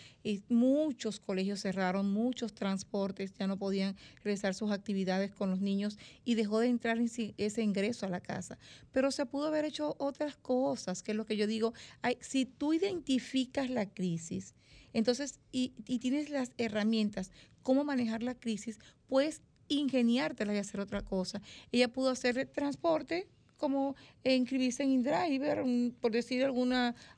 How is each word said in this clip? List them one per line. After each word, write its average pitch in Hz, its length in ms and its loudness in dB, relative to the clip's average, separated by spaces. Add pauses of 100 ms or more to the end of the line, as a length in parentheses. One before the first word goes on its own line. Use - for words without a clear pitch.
(220)
y 202 260 -4
muchos 247 720 2
colegios 196 400 -2
cerraron, 196 500 0
muchos 233 440 -2
transportes 196 800 -4
ya 196 140 -2
no 196 100 -2
podían 196 380 -2 (260)
realizar 202 320 0
sus 208 160 -2
actividades 196 640 0
con 190 180 -2
los 185 100 0
niños 202 380 -2 (260)
y 233 120 2
dejó 214 240 2
de 240 80 4
entrar 233 300 0
ese, 233 380 -2
ese 214 260 -2
ingreso 202 440 0
a - 20 -4
la 180 120 -4
casa. - 360 -8 (360)
Pero 269 180 4
se 277 160 -2
pudo 285 220 -2
haber 302 180 0
hecho 302 320 -4
otras 277 380 -4
cosas, 254 680 -2
que - 80 -8
es 214 80 0
lo 214 80 -4
que 220 100 -2
yo 208 100 2
digo. 226 280 0 (260)
Ay, 240 200 0
si 262 260 0
tú 285 260 -2
identificas 277 960 0
la 233 240 0
crisis, 180 640 -4 (400)
entonces, 247 440 0 (140)
y, 254 220 -2 (120)
y 254 120 -2
tienes 285 320 -2
las 254 260 -2
herramientas, 214 720 0 (320)
cómo 262 220 4
manejar 240 380 -2
la 247 120 -4
crisis, 220 440 -6 (280)
puedes 277 360 2 (260)
ingeniártela 254 880 2
y 208 40 2
hacer 202 220 -4
otra 202 220 -4
cosa. 190 400 -4 (300)
Ella 240 160 4
pudo 262 200 0
hacer 247 300 0
el 262 100 -2
transporte, 311 800 -2 (320)
como, 277 380 0 (280)
eh, 262 100 4
inscribirse 254 500 2
en 269 80 4
InDriver, 294 680 2
un, 240 400 0
por 240 120 2
decir 247 300 0
alguna, 247 520 2 (240)